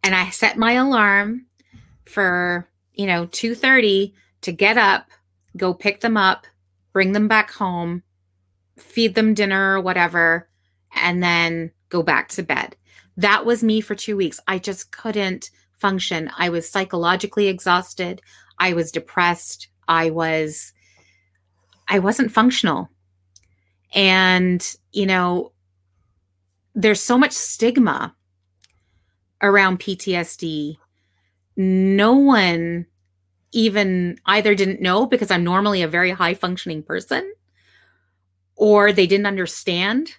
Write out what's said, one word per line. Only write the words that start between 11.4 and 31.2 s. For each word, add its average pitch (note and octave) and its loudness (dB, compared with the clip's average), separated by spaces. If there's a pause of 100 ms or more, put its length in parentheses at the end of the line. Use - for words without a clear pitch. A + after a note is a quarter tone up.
go F3 -2
back D#3 0
to F#3 -8
bed. C3+ -6 (420)
That G#3 2
was A#3 0
me A3 2
for G#3 -8
two G#3 -8
weeks. F3+ -4
I F#3+ -2
just F#3 -10
couldn't G3+ -6 (240)
function. F3+ -4
I F3 -2
was E3+ -4
psychologically F#3+ -2
exhausted. F#3 -2 (380)
I F3+ 2
was E3 -2
depressed. - -4 (180)
I E3 2
was, D#3+ -4 (1160)
I G3 0
wasn't G#3+ 0
functional. A3 2 (1080)
And, F#3 2 (300)
you G3 -2
know, F3+ -2 (1200)
there's G#3 2
so B3 2
much C#4 2
stigma - 0 (1300)
around G3 4
P F#3+ -8
T F#3 -4
S E3+ -6
D. D#3 -8 (800)